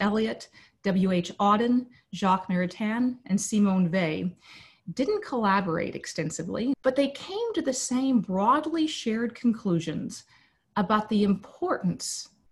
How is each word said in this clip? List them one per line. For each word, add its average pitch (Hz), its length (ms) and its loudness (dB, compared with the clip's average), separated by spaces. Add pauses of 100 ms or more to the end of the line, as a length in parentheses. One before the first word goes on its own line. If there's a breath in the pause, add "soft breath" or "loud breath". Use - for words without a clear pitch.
Eliot, 220 480 -2 (340 soft breath)
W 190 300 2
H 175 260 0
Auden, 233 460 4 (280 soft breath)
Jacques 185 360 0
Maritain, 214 640 -2 (120)
and 190 120 2
Simone 190 500 2
Weil, 180 420 0 (640 loud breath)
didn't 403 300 0
collaborate 196 720 0
extensively, 185 840 -4
but 262 160 2
they 277 120 2
came 427 440 -6
to 339 80 -2
the 262 100 -2
same 254 480 0
broadly 285 680 2
shared 233 480 -4
conclusions 175 920 -2 (500 soft breath)
about 214 320 2
the 208 160 2
importance - 1040 -2 (240)